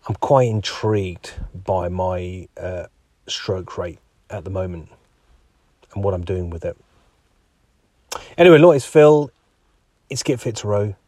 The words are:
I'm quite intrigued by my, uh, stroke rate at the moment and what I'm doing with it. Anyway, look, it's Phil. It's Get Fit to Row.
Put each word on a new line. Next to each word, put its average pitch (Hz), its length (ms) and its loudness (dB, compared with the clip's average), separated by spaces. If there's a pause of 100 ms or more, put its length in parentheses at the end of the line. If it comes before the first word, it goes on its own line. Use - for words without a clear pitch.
I'm 104 100 -6
quite 131 320 2
intrigued 104 840 -6 (320)
by 92 240 -2
my, 90 580 -6 (140)
uh, 90 260 -10 (400)
stroke - 520 -8
rate 80 220 -10 (300)
at 101 140 -12
the 95 60 -12
moment 175 400 -8 (1040)
and 101 100 -8
what 101 100 0
I'm 87 100 -6
doing 90 260 -6
with 85 140 -12
it. 87 120 -8 (1600)
Anyway, 170 220 10
look, 160 180 8
it's 131 100 -4
Phil. 151 440 4 (800)
It's 135 120 -8
Get 127 180 -2
Fit 117 160 -8
to - 120 -10
Row. 104 260 -2 (140)